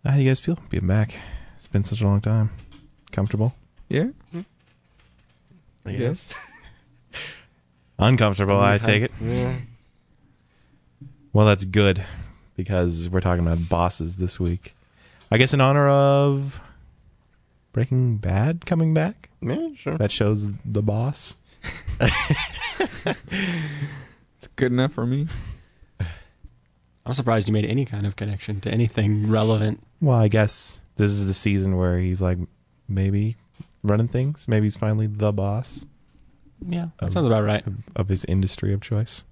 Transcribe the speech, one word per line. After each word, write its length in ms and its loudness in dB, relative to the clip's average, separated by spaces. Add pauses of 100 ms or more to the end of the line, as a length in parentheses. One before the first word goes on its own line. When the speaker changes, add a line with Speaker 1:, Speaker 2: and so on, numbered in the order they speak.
Speaker 1:
How 60 2
do 100 4
you 80 4
guys 100 2
feel 200 -4 (100)
being 160 -2
back? 300 0 (400)
It's 100 -20
been 180 0
such 160 -4
a 60 0
long 160 4
time. 300 0 (600)
Comfortable? 440 0 (340)
Speaker 2:
Yeah. 200 0 (1700)
Speaker 3:
I 60 -12
Speaker 2:
Yes. 80 -6
Speaker 3:
guess. 380 -4 (800)
<laughs> 100 -10 (680)
Speaker 1:
Uncomfortable, 640 4
I 140 6
Speaker 3:
Yeah. 40 4
Speaker 1:
take 240 2
it. 180 -2
Speaker 3:
Yeah. 360 -2 (1800)
Speaker 1:
Well, 140 6
that's 180 4
good, 400 2 (500)
because 540 -2
we're 100 0
talking 240 2
about 240 0
bosses 500 -2
this 220 -6
week. 360 -4 (560)
I 80 2
guess 160 4
in 40 2
honor 300 4
of 720 2 (1120)
Breaking 440 0
Bad 500 0
coming 260 2
back? 380 -2 (100)
Speaker 3:
Yeah, 340 -2
sure. 220 -6
Speaker 1:
That 140 0
show's 380 0 (140)
The 200 -2
Boss. 500 -2 (680)
<laughs> 60 2 (2250)
Speaker 2:
It's 180 -20
good 160 0
enough 220 0
for 140 -4
me. 200 -2 (1800)
Speaker 4:
I'm 60 -6
surprised 340 0
you 60 2
made 120 2
any 200 0
kind 220 -4
of 80 -4
connection 460 -6
to 100 -4
anything 580 2
relevant. 500 2 (220)
Speaker 1:
Well, 160 4
I 100 6
guess 520 0 (160)
this 160 4
is 160 0
the 80 0
season 420 0
where 220 2
he's, 200 0
like, 200 0 (500)
maybe 460 0 (480)
running 240 2
things. 400 -4
Maybe 180 4
he's 100 0
finally 300 0
the 260 0
boss 540 -4 (840)
Speaker 4:
Yeah, 200 -4 (120)
that 100 -4
Speaker 1:
of, 40 -4
Speaker 4:
sounds 140 0
about 160 2
right. 240 0
Speaker 1:
of, 80 -6 (200)
of 140 -2
his 160 -2
industry 480 0
of 80 -4
choice. 500 -4